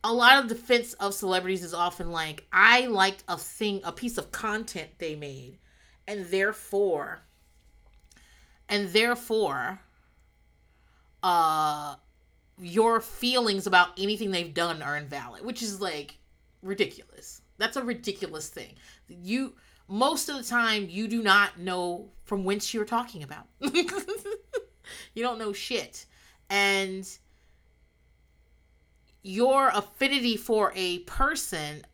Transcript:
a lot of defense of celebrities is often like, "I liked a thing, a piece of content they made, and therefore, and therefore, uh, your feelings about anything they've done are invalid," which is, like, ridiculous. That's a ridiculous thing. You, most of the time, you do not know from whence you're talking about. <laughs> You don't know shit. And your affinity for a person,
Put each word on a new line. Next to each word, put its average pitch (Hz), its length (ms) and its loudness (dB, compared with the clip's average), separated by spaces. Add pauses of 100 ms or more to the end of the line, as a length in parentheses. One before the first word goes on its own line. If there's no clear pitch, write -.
a 226 100 0
lot 247 300 8
of 240 60 -4
defense 240 460 0
of 202 180 -4
celebrities 185 500 0
is 175 120 -8
often 175 360 -2
like, 156 400 -6
"I 233 360 8
liked 196 420 2
a 180 80 -4
thing, 202 480 -4
a 170 80 -6
piece 240 240 -6
of - 160 -6
content 214 560 -6 (100)
they 160 160 -6
made, 135 440 -14 (500)
and 202 160 -6
therefore, 190 960 0 (1500)
and 202 220 -2
therefore, 202 920 0 (1400)
uh, 156 720 2 (640)
your 220 440 2
feelings 233 640 0
about 180 320 6
anything 202 320 -2
they've 170 240 -4
done 165 260 -2
are 143 160 -4
invalid," 135 480 -10
which 233 180 -8
is, 202 200 -8
like, 151 340 -6 (460)
ridiculous. - 800 -6 (160)
That's 226 180 -2
a 262 80 -2
ridiculous 190 640 -6
thing. - 280 -16 (300)
You, 196 480 -6 (320)
most 269 440 0
of 285 80 -6
the 240 60 -10
time, 220 440 0
you 202 200 -6
do 226 140 -2
not 202 360 4
know 180 500 -4 (160)
from 196 200 -4
whence 202 280 -2
you're 214 140 -2
talking 233 360 -4
about. 147 240 -14 (140)
<laughs> - 0 - (1500)
You 226 80 -4
don't 240 160 -2
know 214 140 -6
shit. - 540 -8 (420)
And 196 580 2 (2250)
your 247 460 4
affinity 240 680 2
for 214 380 2
a 180 260 -2
person, 165 920 -2